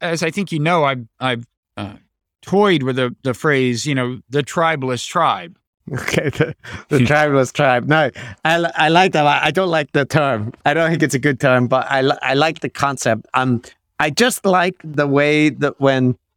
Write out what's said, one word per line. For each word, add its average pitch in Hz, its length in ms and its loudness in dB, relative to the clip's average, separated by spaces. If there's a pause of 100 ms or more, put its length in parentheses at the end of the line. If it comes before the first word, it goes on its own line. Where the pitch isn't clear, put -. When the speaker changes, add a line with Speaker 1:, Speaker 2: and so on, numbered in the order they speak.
Speaker 1:
as 170 220 -4
I 165 80 -2
think 196 200 -6
you 165 80 -4
know, 160 260 2
I've, 127 220 -4 (140)
I've, 123 260 -4 (300)
uh, 101 180 -10 (480)
toyed 185 420 2
with 127 120 -2
the, 127 260 -2
the 127 120 -2
phrase, 131 520 0
you 147 80 -2
know, 127 260 -4 (100)
the 143 120 -2
tribeless 139 640 -2
tribe. 104 540 -4 (340)
Speaker 2:
Okay, 147 380 -4
the, - 260 -4 (320)
the 147 100 0
Speaker 3:
Hmm. 123 60 4
Speaker 2:
tribeless 143 480 2
tribe. 127 340 0
No, 147 240 2 (340)
I, 160 140 2
li-, 165 160 -2
I 156 140 0
like 180 240 4
that. 151 120 2
I, 143 220 2
I 156 60 0
don't 185 160 0
like 160 240 -2
the 143 120 2
term. 127 480 0 (120)
I 147 100 2
don't 165 160 2
think 165 140 0
it's 139 100 -2
a 135 60 0
good 143 180 0
term, 127 300 2
but 127 200 0
I, 135 140 0
li-, 143 200 0
I 131 120 0
like 156 240 0
the 139 100 -6
concept. 123 680 -2
Um, 131 280 0 (380)
I 151 100 2
just 233 340 0
like 180 380 2
the 147 240 -2
way 147 440 4
that 135 300 -4
when 131 380 2 (180)